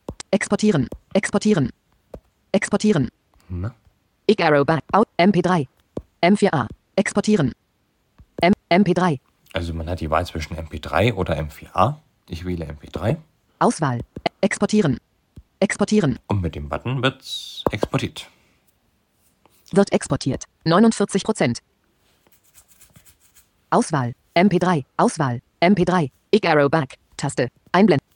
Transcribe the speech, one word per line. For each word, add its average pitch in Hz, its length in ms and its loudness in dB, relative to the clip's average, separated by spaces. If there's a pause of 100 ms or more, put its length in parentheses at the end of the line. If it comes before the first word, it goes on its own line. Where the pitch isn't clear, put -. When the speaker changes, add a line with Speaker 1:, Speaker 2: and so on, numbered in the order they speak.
(300)
Speaker 1:
Exportieren. 196 580 0 (240)
Exportieren. 202 580 0 (840)
Exportieren. 196 580 0 (380)
Speaker 2:
Na? 92 260 -8 (520)
Speaker 1:
Ich 202 160 4
Arrow 147 220 4
Back. 160 180 0 (100)
Au-, 196 120 4 (120)
M 185 160 4
P 175 100 2
drei. 170 260 0 (580)
M 196 100 4
vier 214 160 2
A. 123 140 -2 (300)
Exportieren. 196 560 0 (880)
M-, 180 120 4 (160)
M 180 140 4
P 180 120 0
drei. 175 260 0 (320)
Speaker 2:
Also 85 200 -4
man 82 160 -8
hat 87 120 -6
die 78 100 -6
Wahl 80 160 0
zwischen 82 300 -8
M 80 100 -10
P 76 140 -12
drei 101 340 0
oder 92 220 -4
M 76 140 -6
vier - 260 -20
A. 120 240 2 (280)
Ich 87 160 -12
wähle 87 200 -6
M 76 140 -12
P 82 120 -20
drei. 120 260 -4 (440)
Speaker 1:
Auswahl. 139 400 -2 (400)
Exportieren. 190 580 0 (600)
Exportieren. - 680 0
Speaker 2:
Und 104 140 -2
mit 82 160 -4
dem 73 120 -10
Button 123 320 -6
wird's - 720 -6
exportiert. - 580 -6 (1400)
Speaker 1:
Wird 196 220 2
exportiert. - 540 -2 (180)
Neunundvierzig 196 580 2
Prozent. 147 380 -2 (2000)
Auswahl. 151 420 0 (220)
M 180 140 4
P 175 100 2
drei. 170 260 0 (120)
Auswahl. 143 460 0 (180)
M 208 160 4
P 175 80 2
drei. 170 260 0 (220)
Ich 208 120 4
Arrow 151 240 4
Back. 143 280 -2 (200)
Taste. 131 340 -4 (200)
Einblenden. 175 340 4 (120)